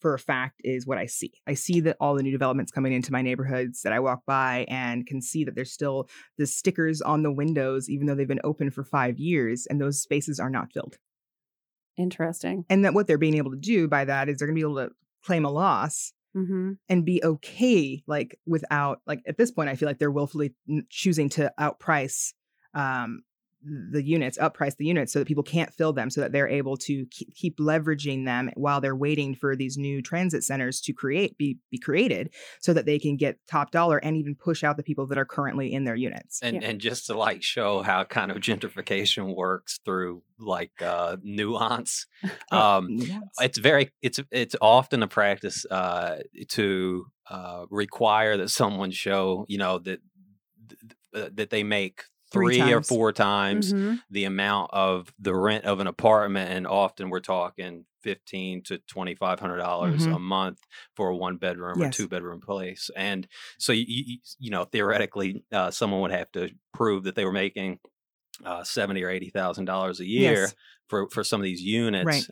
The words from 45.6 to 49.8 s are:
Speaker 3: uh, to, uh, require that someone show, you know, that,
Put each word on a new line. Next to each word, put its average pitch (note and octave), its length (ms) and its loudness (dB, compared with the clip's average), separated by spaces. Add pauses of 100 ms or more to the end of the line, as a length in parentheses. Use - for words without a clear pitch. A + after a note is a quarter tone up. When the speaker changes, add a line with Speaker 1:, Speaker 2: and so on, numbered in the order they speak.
Speaker 3:
uh, F2 480 0 (300)
to, F#2 580 0 (240)
uh, F2+ 400 -12
require G#2+ 640 2
that G2 140 -2
someone G2 400 0
show, F#2+ 580 0
you G2+ 80 -4
know, F#2 220 0
that, F2+ 220 -8 (680)